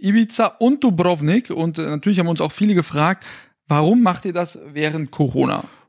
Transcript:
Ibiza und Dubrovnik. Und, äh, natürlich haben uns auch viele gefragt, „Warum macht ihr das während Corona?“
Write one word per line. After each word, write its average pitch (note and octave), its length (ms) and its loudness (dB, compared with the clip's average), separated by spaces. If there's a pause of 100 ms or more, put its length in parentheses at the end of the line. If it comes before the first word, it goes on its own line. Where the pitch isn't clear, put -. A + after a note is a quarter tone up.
Ibiza A3 460 0
und C4 380 0
Dubrovnik. F3+ 680 0
Und, E3 280 -4
äh, D#3+ 40 -6
natürlich D3+ 360 -2
haben E3+ 100 0
uns E3 120 -2
auch D#3 120 -2
viele G#3 220 0
gefragt, E3 500 0 (440)
„Warum D#3+ 340 4
macht F#3 220 0
ihr F#3+ 80 -4
das F3 260 -6 (140)
während D3+ 400 -4
Corona?“ C3+ 520 0 (240)